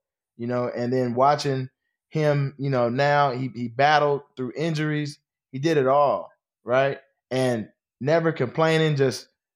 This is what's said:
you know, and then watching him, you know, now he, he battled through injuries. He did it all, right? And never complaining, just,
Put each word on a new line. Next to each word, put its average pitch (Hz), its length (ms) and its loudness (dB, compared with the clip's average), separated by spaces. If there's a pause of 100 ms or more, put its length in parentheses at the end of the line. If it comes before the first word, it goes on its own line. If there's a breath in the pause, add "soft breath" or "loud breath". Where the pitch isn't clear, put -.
(360)
you 117 100 -10
know, 123 280 -2
and 120 180 -4
then 127 220 0
watching 135 540 0 (420)
him, 143 480 0
you 139 120 -4
know, 123 180 2
now 143 440 2
he, 127 220 -6
he 120 140 -6
battled 143 540 2 (140)
through 127 200 -8
injuries. 151 600 -4 (340)
He 135 60 -8
did 160 180 0
it 135 100 2
all, 131 440 2 (340)
right? 135 340 0 (320)
And 127 380 -2 (320)
never 160 320 2
complaining, 160 640 0
just, 135 320 -2 (260)